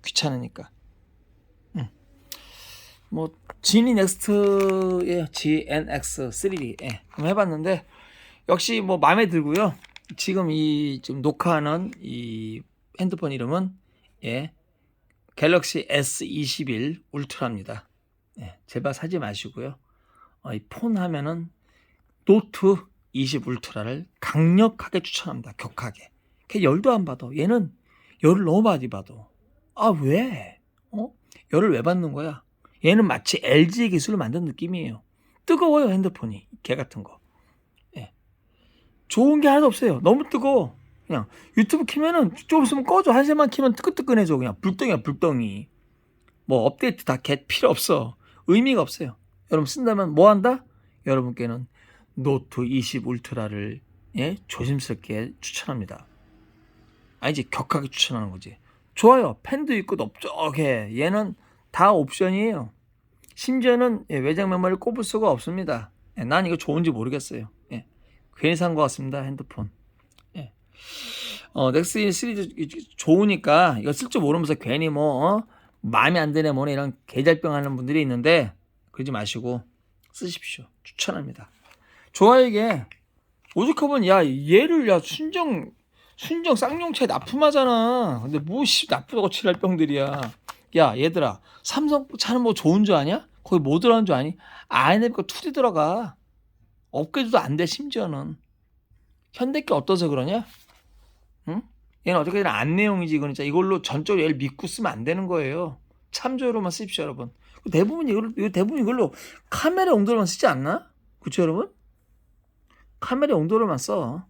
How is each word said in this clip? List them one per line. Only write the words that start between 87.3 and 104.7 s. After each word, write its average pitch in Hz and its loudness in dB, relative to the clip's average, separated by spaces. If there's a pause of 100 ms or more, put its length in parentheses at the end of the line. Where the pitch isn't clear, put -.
근데 143 -4
뭐, 190 -4
씨, - 0
나쁘다고 190 -2
칠할 185 -2
병들이야. 143 -2 (440)
야, 131 4
얘들아, 147 -2 (200)
삼성 285 0 (100)
차는 247 0
뭐 233 2
좋은 190 4
줄 196 4
아냐? 160 0 (140)
거기 180 2
뭐 143 0
들어간 226 4
줄 170 2
아니? 147 -4 (300)
아이엔에프가 190 2
투 - -12
디 311 -6
들어가. 190 0 (720)
업그레이드도 226 -2
안 147 -2
돼, 175 0
심지어는. 165 -8 (920)
현대 269 -4
게 247 -2
어떠서 170 0
그러냐? 147 -2 (1000)
응? 185 -6 (460)
얘는 180 0
어떻게든 180 -2
안 127 0
내용이지, 185 0
이거는 143 -2
진짜. 143 -6
이걸로 185 0
전적으로 156 -2
얘를 156 0
믿고 135 -8
쓰면 196 -6